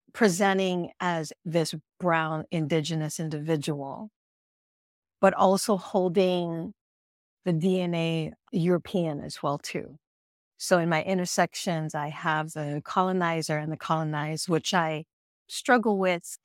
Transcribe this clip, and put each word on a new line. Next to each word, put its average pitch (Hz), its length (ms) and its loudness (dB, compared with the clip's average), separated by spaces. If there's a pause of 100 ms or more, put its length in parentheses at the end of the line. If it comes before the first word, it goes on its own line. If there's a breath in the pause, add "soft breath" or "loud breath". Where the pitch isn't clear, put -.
(140)
presenting 190 840 2
as 170 340 -2 (100)
this 165 300 0 (260)
brown 160 500 0
indigenous 156 680 -2
individual, 151 880 -4 (1120)
but 190 140 6
also 190 420 4
holding 180 960 0 (720)
the 180 80 0
D 185 300 2
N 175 120 -2
A 165 380 -2 (200)
European 170 680 0
as - 220 -12
well, 143 160 -2
too. - 400 -10 (580)
So - 220 4
in 165 100 2
my 160 140 2
intersections, 175 920 -2
I 147 140 -4
have 156 440 -2
the 147 340 -4
colonizer 170 720 0
and 151 120 -4
the 156 60 -6
colonized, 156 720 -2
which 160 240 0
I 160 320 0 (440)
struggle 226 500 2
with 180 460 0